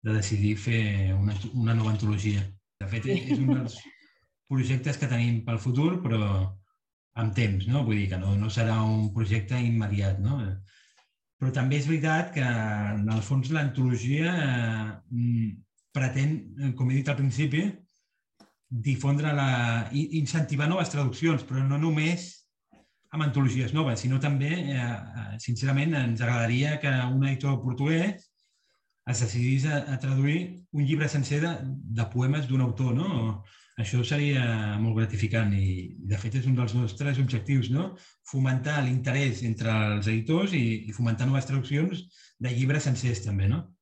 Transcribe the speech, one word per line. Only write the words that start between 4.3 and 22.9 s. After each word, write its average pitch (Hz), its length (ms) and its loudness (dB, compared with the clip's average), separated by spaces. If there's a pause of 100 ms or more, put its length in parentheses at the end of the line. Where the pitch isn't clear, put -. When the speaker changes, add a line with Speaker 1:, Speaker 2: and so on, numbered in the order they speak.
Speaker 1:
projectes 131 480 0
que 139 100 -2
tenim 117 360 2
pel 117 180 -2
futur, 156 380 2
però 113 180 0 (960)
amb 110 160 0
temps, 98 380 2
no? 139 160 2
Vull 107 160 2
dir 98 80 0
que 90 80 -2
no, 95 160 0
no 107 160 0
serà 110 320 2
un 107 300 2
projecte 110 440 0
immediat, 101 640 2
no? 123 220 0 (1000)
Però 131 140 0
també 135 240 2
és 135 80 -2
veritat 160 480 2
que, 143 80 0
en 107 680 0
el 110 140 0
fons, 135 320 0
l'antologia, 135 800 0
eh, 113 560 -2 (160)
mm, 120 420 0 (460)
pretén, 135 400 0 (220)
eh, 139 180 -2
com 127 160 0
he 135 80 2
dit 139 100 0
al 135 120 0
principi, 139 420 0 (1080)
difondre 139 600 0
la, 120 580 2
i, 143 180 -2 (100)
incentivar 151 500 0
noves 180 220 0
traduccions, 147 560 0
però 131 160 -2
no 139 160 2
només 160 540 0 (800)